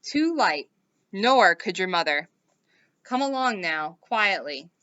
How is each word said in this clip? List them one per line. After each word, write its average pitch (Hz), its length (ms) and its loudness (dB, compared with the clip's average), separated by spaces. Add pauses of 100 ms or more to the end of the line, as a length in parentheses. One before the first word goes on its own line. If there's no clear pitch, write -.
Too 320 320 -2
light, 170 340 0 (420)
nor 208 440 4
could 175 220 -8
your 185 100 -2
mother. 165 420 -2 (720)
Come 254 180 -4
along 262 400 -2
now, 160 400 -6
quietly. 170 680 -2 (140)